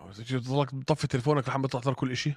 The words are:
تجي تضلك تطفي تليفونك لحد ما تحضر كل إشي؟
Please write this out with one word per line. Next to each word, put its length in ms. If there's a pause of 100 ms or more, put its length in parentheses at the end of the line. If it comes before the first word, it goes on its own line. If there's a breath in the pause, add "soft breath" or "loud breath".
(160)
تجي 240
تضلك 300
تطفي 360
تليفونك 420
لحد 120
ما 80
تحضر 260
كل 160
إشي؟ 260